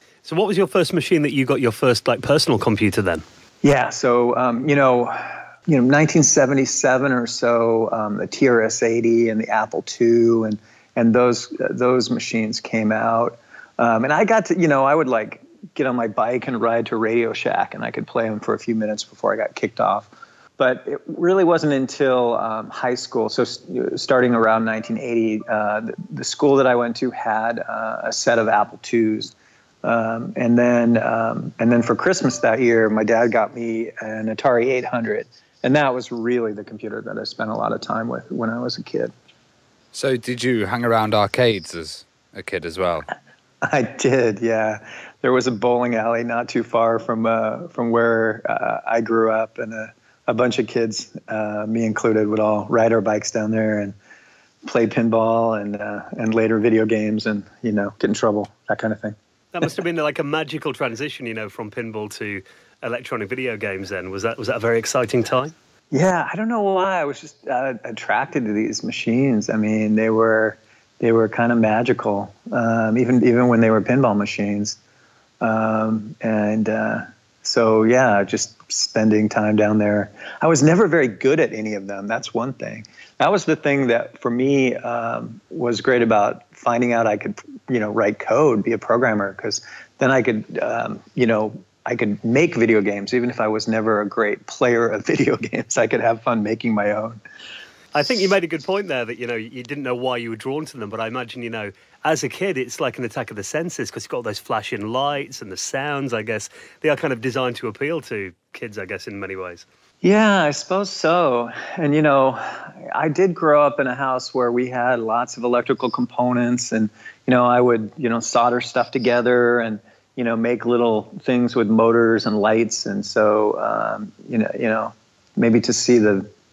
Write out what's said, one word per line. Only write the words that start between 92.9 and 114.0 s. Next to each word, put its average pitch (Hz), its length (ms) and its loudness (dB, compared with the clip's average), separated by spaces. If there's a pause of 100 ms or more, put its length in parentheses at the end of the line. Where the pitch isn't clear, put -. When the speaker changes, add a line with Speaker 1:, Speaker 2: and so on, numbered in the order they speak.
Speaker 2:
Even 123 160 0
if 117 100 -8
I 110 80 0
was 107 200 -2
never 110 340 0
a 104 60 -2
great 104 400 -2
player 120 400 2
of 104 180 -4
<laughs> - 60 -2
video - 260 0
games, - 400 -6
I 117 80 4
could 113 160 0
have 113 220 0
fun 117 180 0
making 113 320 -2
my 104 180 0
own. 110 300 -6 (720)
Speaker 1:
I 147 100 0
think 233 160 -2
you 190 80 0
made 190 160 2
a 170 40 -4
good 151 160 -6
point 196 260 -4
there 127 160 -4
that, 117 120 -10
you 120 80 -8
know, 117 100 -4
you 117 280 -10
didn't 143 200 -10
know 127 120 -4
why 123 220 -4
you 117 120 -8
were 113 60 -8
drawn 139 300 -8
to 143 120 -18
them, 107 120 -10
but 110 100 -10
I 113 80 -4
imagine, 120 360 -10
you 117 60 -8
know, 107 220 -10 (320)
as 156 200 0
a 135 60 -4
kid, 180 280 -6
it's 127 240 -6
like 127 160 -4
an 127 80 -6
attack 117 240 -8
of 110 80 -14
the 101 60 -8
senses 156 460 -8
'cause - 140 -12
you've - 60 -16
got 170 160 -6
those - 140 -8
flashing 107 520 -6
lights 139 500 -6
and 107 80 -16
the 92 80 -12
sounds, 139 560 -6
I 110 80 -2
guess. 107 280 -6 (320)
They 156 80 0
are 143 80 2
kind 139 160 -2
of 113 80 -8
designed 123 360 -2
to 120 120 -8
appeal 147 320 -6
to 98 320 -10 (180)
kids, 107 260 -14
I 98 80 -10
guess, 95 220 -10
in 101 120 -12
many 95 180 -10
ways. 90 280 -12 (360)
Speaker 2:
Yeah, 202 420 4
I 147 80 2
suppose 190 380 -4
so. 143 600 0 (280)
And, 151 180 2
you 156 60 4
know, 135 360 4 (560)
I 147 140 -2
did 175 260 2
grow 147 320 4
up 139 140 0
in 135 80 0
a 123 80 -4
house 131 380 -4